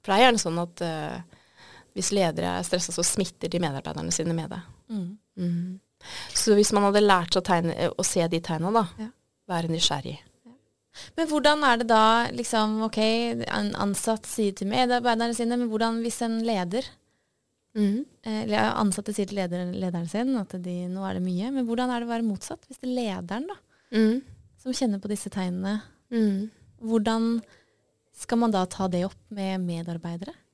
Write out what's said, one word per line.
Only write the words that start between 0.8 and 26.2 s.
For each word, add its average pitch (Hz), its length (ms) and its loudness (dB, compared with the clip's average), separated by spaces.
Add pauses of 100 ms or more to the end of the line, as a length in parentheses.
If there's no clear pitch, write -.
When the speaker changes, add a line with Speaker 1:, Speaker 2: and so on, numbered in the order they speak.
Speaker 1:
eh, 160 400 -6 (760)
hvis 180 160 -2
ledere 175 420 2
er 185 60 -4
stresset, - 320 -2
så 165 80 -2
smitter - 480 -2
de 175 80 -2
medarbeiderne 151 560 -4
sine 165 180 -2
med 165 160 -4
det. 175 120 -10 (280)
Speaker 2:
Mm. 202 280 -6 (200)
Speaker 1:
Mm. 175 420 -4 (540)
Så 214 220 4
hvis 208 160 4
man 202 160 4
hadde 208 180 4
lært 180 300 4
å 180 80 2
tegne, 170 320 2 (160)
å 180 160 -2
se 170 240 2
de 165 80 0
tegnene 170 340 -2
da, 220 140 4 (160)
Speaker 2:
Ja. 226 60 -10 (400)
Speaker 1:
være 170 200 -2
nysgjerrig. 147 460 -2 (300)
Speaker 2:
Ja. 233 60 -20 (680)
Men 320 100 0
hvordan 302 400 4
er 233 100 6
det 233 100 -2
da, 226 440 6
liksom, 220 520 0
OK, 220 140 -2 (480)
en 208 300 -2
ansatt 208 500 0
sier 202 300 -2
til 196 120 -4
medarbeiderne 240 680 2
sine, 233 240 0
men 240 100 0
hvordan 226 320 0
hvis 233 200 -4
en 226 220 0
leder, 214 440 -2 (880)
Speaker 1:
Mm. 214 300 2 (200)
Speaker 2:
eh, 220 180 -4
eller 214 320 2
ansatte 208 380 0
sier 196 140 0
til 202 100 -6
leder-, 180 380 -2
lederen 175 340 -4
sin 254 280 0
at 190 120 -4
de, 180 380 -6
nå 185 200 -6
er 190 120 -4
det 180 40 0
mye, 185 300 -2
men 254 140 0
hvordan 247 240 0
er 240 80 -2
det 233 80 -6
å 233 80 -4
være 226 100 0
motsatt? - 420 -6
Hvis - 120 -18
det 254 100 -6
er 254 80 -2
lederen 202 500 -4
da, 392 80 -10 (360)
Speaker 1:
Mm. 226 300 4 (360)
Speaker 2:
som 254 160 -8
kjenner 214 260 0
på 202 80 -10
disse 202 220 -4
tegnene, 190 520 -2 (300)
Speaker 1:
Mm. 214 380 2 (320)